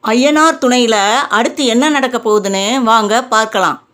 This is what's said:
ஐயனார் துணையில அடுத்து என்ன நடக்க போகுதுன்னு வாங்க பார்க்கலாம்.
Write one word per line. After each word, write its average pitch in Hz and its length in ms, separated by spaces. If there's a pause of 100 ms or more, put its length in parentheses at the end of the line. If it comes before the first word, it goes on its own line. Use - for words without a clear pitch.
ஐயனார் 302 560
துணையில 247 340 (320)
அடுத்து 240 360
என்ன 240 240
நடக்க 262 300
போகுதுன்னு 214 640
வாங்க 220 400
பார்க்கலாம். 220 560 (160)